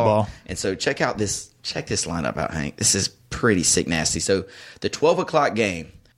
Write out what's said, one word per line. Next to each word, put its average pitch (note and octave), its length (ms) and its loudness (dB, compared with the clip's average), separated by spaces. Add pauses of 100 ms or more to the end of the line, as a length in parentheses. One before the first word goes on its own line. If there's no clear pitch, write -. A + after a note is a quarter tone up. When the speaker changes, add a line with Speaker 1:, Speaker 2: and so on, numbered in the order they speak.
(240)
Speaker 1:
football. G#2 60 -6 (160)
Speaker 2:
And F#2 120 -8
so F#2+ 180 -2
check C#3 260 -2
out A#2+ 160 0
this, G#2 320 -4 (120)
check - 260 -8
this G#2 180 -2
lineup D#2+ 320 -4
out, - 160 -2
Hank. D2+ 240 -4
This - 180 2
is F#2+ 140 0
pretty - 540 2
sick - 260 2
nasty. D#2+ 320 0
So F#2+ 240 0 (340)
the - 80 -2
twelve E3+ 320 2
o'clock - 360 0
game, F#2 360 0 (260)